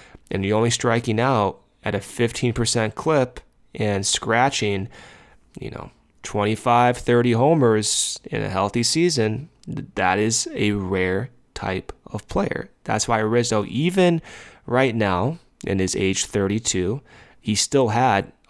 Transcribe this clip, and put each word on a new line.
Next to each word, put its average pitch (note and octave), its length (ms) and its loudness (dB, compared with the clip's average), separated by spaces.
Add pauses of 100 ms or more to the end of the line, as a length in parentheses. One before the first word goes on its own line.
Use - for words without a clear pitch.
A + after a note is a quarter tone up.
(300)
and F#2+ 160 -2
you're G#2+ 120 2
only A#2 120 2
striking A#2 500 0
out A#2 400 0 (240)
at G#2 100 -4
a G2 60 0
fifteen A#2 540 -2
percent A2+ 420 0
clip D3 460 0 (340)
and G2+ 300 -2
scratching, A2+ 840 0 (720)
you - 120 -12
know, - 200 -14 (300)
twenty-five, A#2+ 760 2
thirty A#2+ 360 4
homers A#2 920 2
in - 180 -6
a G2+ 60 -2
healthy G2+ 360 0
season, B2 640 0 (160)
th-, - 300 -10
that F#2 220 0
is A2 360 0
a G#2 180 0
rare F#2+ 600 -2 (220)
type - 380 -8 (160)
of - 220 -10
player. - 400 -4 (160)
That's G#2+ 240 -2
why A2+ 100 2
Rizzo, A2 460 0
even E3+ 560 2 (440)
right B2 300 2
now G#2 420 0 (300)
in G2 120 0
his F#2+ 180 -2
age F#2+ 260 0
thirty-two, G2+ 800 -2 (400)
he G#2+ 140 -2
still C3 340 2
had G#2+ 420 2 (180)